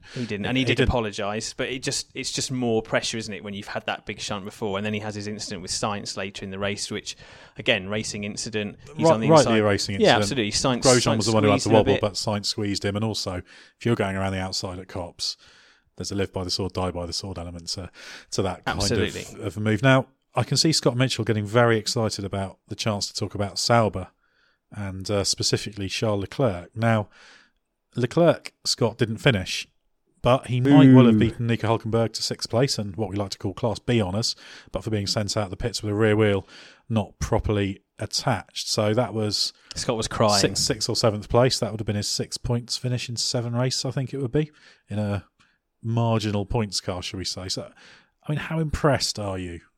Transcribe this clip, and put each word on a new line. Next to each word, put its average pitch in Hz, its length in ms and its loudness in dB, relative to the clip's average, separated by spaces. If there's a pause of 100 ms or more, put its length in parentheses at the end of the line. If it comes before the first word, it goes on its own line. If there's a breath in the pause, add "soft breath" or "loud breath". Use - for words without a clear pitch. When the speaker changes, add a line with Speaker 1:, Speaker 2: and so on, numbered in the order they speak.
(140 loud breath)
Speaker 1:
he 123 120 -6
didn't, 104 200 -6
Speaker 2:
it, - 40 -4
Speaker 1:
and 127 80 0
he 131 60 2
Speaker 2:
it 123 40 -2
Speaker 1:
did 127 100 2
Speaker 2:
didn't. 131 120 2
Speaker 1:
apologise. 107 640 -2
But 127 140 -4
it 123 160 -8
just, - 320 -6
it's 131 160 -6
just - 200 -4
more 120 300 0
pressure, 120 360 -2
isn't 107 160 -8
it, 90 100 -12
when 101 100 -10
you've 101 140 -10
had - 200 -8
that - 180 -4
big 104 160 -10
shunt 101 240 -8
before, 104 320 -6
and 101 80 -4
then 107 80 -2
he 104 80 -4
has 107 120 -8
his 104 140 -8
incident 101 340 -10
with 92 100 -8
Sainz 104 440 -4
later 98 300 -8
in 98 60 -10
the 95 80 -8
race, 101 300 -4
which, - 280 -8 (400 loud breath)
again, 101 320 0
racing 107 340 -6
incident. 104 540 -6 (180)
He's - 120 -2
Speaker 2:
Right, 160 80 8
Speaker 1:
on 110 40 -2
the 120 100 0
Speaker 2:
rightly 151 260 8
Speaker 1:
inside. 110 40 4
Speaker 2:
a 107 60 4
racing 101 300 0
Speaker 1:
Yeah, 151 240 6
Speaker 2:
incident. - 40 2
Speaker 1:
absolutely. 104 280 -2
Sainz, 123 320 0
Speaker 2:
Grosjean 123 320 4
Speaker 1:
Sainz - 20 -2
Speaker 2:
was 104 80 -2
the 113 80 0
one 107 100 4
who 107 60 6
had 101 80 6
the - 20 2
Speaker 1:
squeezed - 80 -4
him 110 80 6
a - 40 10
Speaker 2:
wobble, 104 160 4
Speaker 1:
bit. 123 60 -2
Speaker 2:
but 104 120 0
Sainz 104 320 -4
squeezed 101 400 -4
him. 101 100 0
And 104 80 0
also, 98 380 -4 (380 loud breath)
if - 80 -4
you're 117 80 4
going 98 200 0
around 95 180 0
the 95 60 -2
outside 92 380 -4
at 92 100 -14
Copse, - 480 -8 (600 soft breath)
there's 92 160 -8
a 98 40 -6
live 98 160 -2
by 92 120 -6
the 90 80 -6
sword, 92 220 -4
die 92 180 -2
by 87 160 -6
the 85 60 -10
sword 95 260 -8
element 87 300 -12
to, 87 200 -8 (400 loud breath)
to - 140 -2
that 92 220 -4
kind 90 140 -2
Speaker 1:
Absolutely. 101 420 0
Speaker 2:
of, - 180 -14
of 104 180 -6
a - 20 -8
move. 107 220 0
Now, 131 240 4 (300)
I 123 80 0
can 139 140 -2
see 165 140 4
Scott 139 240 2
Mitchell 123 300 0
getting 107 220 0
very 117 320 4
excited 104 440 -2
about 98 440 -6
the 104 80 -10
chance 104 320 -4
to - 80 -10
talk 101 180 -6
about 101 240 -6
Sauber 101 520 2 (640)
and, 95 380 -10
uh, 101 140 2
specifically 101 680 -2
Charles 104 320 -2
Leclerc. 98 560 -2
Now, 110 320 2 (880 loud breath)
Leclerc, 147 580 2 (120)
Scott, 113 340 0
didn't 110 180 0
finish, 101 500 0 (540)
but 127 260 4
he 123 140 0
might 135 320 10
well 127 120 12
have 113 100 8
Speaker 1:
Ooh. 107 40 4
Speaker 2:
beaten 117 280 0
Nico 113 200 0 (100)
Hülkenberg 113 360 -2
to - 100 -6
sixth - 260 -6
place 127 280 0
and 101 180 -6
what 107 140 -4
we 92 60 -8
like 101 160 -4
to - 80 -12
call 98 160 -6
Class 110 240 -2
B 120 220 2
honours, 98 340 -2 (360 loud breath)
but - 120 -6
for 113 80 -4
being 101 160 0
sent 104 280 -2
out 104 140 -2
the 95 80 -10
pits - 240 -4
with 107 100 -2
a 101 40 0
rear 107 200 6
wheel 104 320 4 (420 loud breath)
not 110 300 0
properly 101 640 0 (180)
attached. - 680 -4
So 107 240 2
that 110 200 0
was 107 380 -2 (240 loud breath)
Speaker 1:
Scott 120 220 -2
was 110 100 -2
crying. 104 320 4
Speaker 2:
sixth, 101 240 0
sixth 110 260 -2
or 107 60 0
seventh 107 340 0
place. 123 300 4
That 107 120 -4
would 107 80 -6
have 104 80 -8
been 107 80 0
his 104 120 -2
six - 300 -4
points 120 400 -4
finish 123 320 -4
in 120 60 -8
seven 117 400 -4
races, 127 300 -2
I 131 60 -4
think 131 220 -4
it 135 80 -6
would 123 100 -4
be, 151 200 0 (380 soft breath)
in 101 100 -4
a 101 260 -2 (580 soft breath)
marginal 113 640 0
points 107 340 -2
car, 92 220 -6
shall - 160 -10
we 90 80 -6
say. 95 240 -8
So, - 220 -8 (560 loud breath)
I - 40 -2
mean, 147 80 -2
how 160 200 -4
impressed 147 580 0
are 101 220 -6
you 85 220 -8 (160)